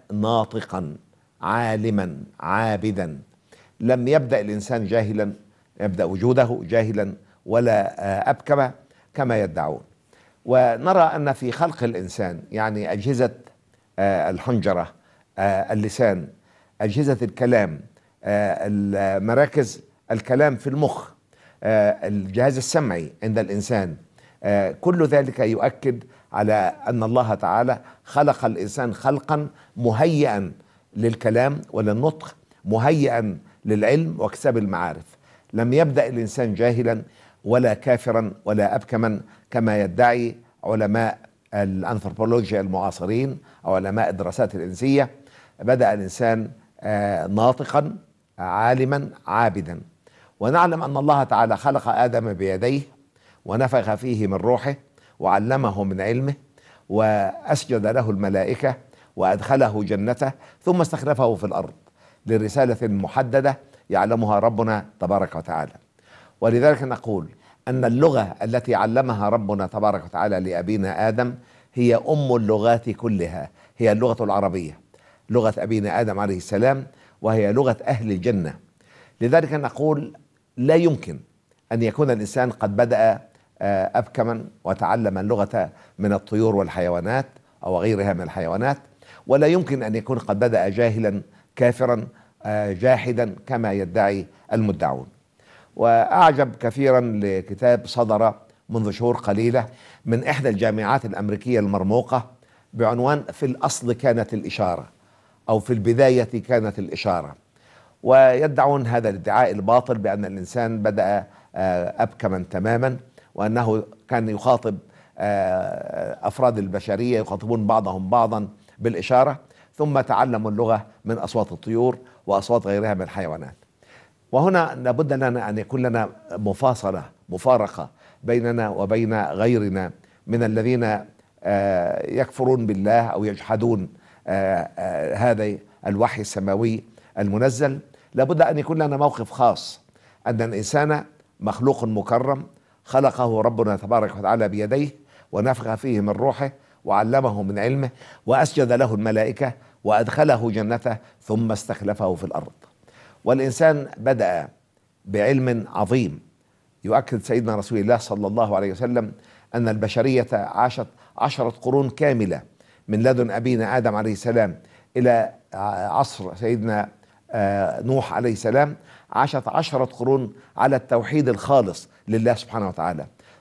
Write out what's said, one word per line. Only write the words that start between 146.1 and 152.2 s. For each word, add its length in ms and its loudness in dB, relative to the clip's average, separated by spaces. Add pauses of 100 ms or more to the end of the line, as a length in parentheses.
روحه 420 -2 (320)
وعلمه 580 0
من 160 -4
علمه 320 -2 (360)
وأسجد 460 2
له 220 2
الملائكة 580 -2 (320)
وأدخله 640 2
جنته 460 -2 (260)
ثم 300 -2
استخلفه 600 -4
في 100 -8